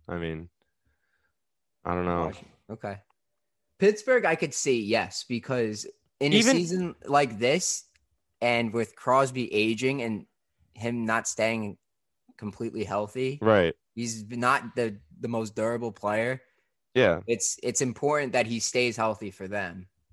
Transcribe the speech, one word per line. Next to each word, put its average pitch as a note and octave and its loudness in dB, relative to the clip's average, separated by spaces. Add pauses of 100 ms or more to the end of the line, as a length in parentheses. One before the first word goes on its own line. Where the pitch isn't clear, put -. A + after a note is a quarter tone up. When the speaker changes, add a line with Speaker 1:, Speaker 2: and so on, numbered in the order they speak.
Speaker 1:
I F2 -6
mean, E2 -8 (1300)
I F2 -2
don't F2+ -2
know. F2 0
Speaker 2:
Washington. - -10 (200)
Okay. G2+ -10 (840)
Pittsburgh, G#3+ 4
I E3 2
could D#3+ -2
see, B2 2
yes, G#2 -2
because A#2 -4 (340)
in D3 2
Speaker 1:
Even A3+ 6
Speaker 2:
a - 4
season F3 -2 (100)
like C#3 2
this, C#3 0 (580)
and A#2 2
with A2+ -2
Crosby B2+ 2
aging A2+ 2
and A2 -4 (480)
him A#2 -4
not A2+ 0
staying A2 -2 (600)
completely A2 -8
healthy, G#2 -4
Speaker 1:
Right. G#2 6 (180)
Speaker 2:
he's A2+ -6
not B2 0
the, A2+ -4 (220)
the B2 -6
most A2+ -4
durable A2+ -2
player. A2+ -2 (520)
Speaker 1:
Yeah. F#2+ 6
Speaker 2:
It's, - -2
it's A#2+ -2
important C#3 -2
that B2 2
he A#2 -4
stays A#2+ 0
healthy A2 -2
for F#2+ -12
them. F#2+ -8 (260)